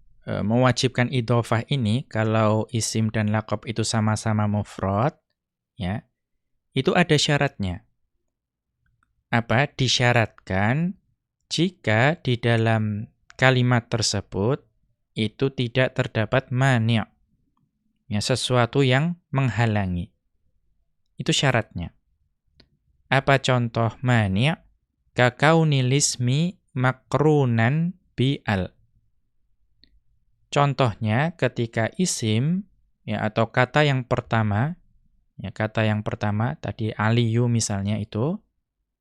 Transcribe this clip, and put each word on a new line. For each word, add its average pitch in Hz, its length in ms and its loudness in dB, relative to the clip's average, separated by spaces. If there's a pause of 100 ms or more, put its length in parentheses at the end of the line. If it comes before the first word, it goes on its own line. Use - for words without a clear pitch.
(240)
e, 104 160 -4
mewajibkan 123 720 0
idhofah 120 560 -2
ini, 127 400 -2
kalau 110 640 0
isim 110 400 -2
dan 107 160 0
laqab 107 400 -4
itu 113 160 -4
sama-sama 107 640 0
mufrad, 104 680 -2 (600)
ya, 92 320 -6 (640)
itu 135 240 -2
ada 170 200 2
syaratnya. 139 680 -2 (1500)
Apa? 120 380 2
Disyaratkan 123 1300 0 (500)
jika 143 720 0
di 123 160 -2
dalam 113 720 0 (320)
kalimat 123 480 4
tersebut 107 720 -2 (560)
itu 110 360 -2
tidak 127 440 -2
terdapat 120 560 -2
mani', 120 520 2 (1080)
ya, 104 80 -2
sesuatu 127 640 0
yang 143 320 0 (160)
menghalangi. 104 800 0 (1040)
Itu 151 160 -4
syaratnya. 113 640 -2 (1120)
Apa 135 320 2
contoh 120 640 0
mani'? 117 480 2 (600)
Kakaunil 139 800 2
ismi 139 680 0 (160)
makrunan 131 1200 0 (200)
bi 131 320 0
al. 95 240 -2 (1800)
Contohnya 135 840 0
ketika 117 640 -2
isim, 147 640 -2 (400)
ya, 104 200 -4
atau 110 280 -2
kata 135 320 2
yang 131 240 0
pertama, 113 720 -2 (560)
ya, - 160 -12
kata 110 320 -2
yang 107 160 0
pertama 107 600 -4
tadi - 360 -6
Aliyu 117 520 2
misalnya 107 520 -2
itu, 131 400 -4 (600)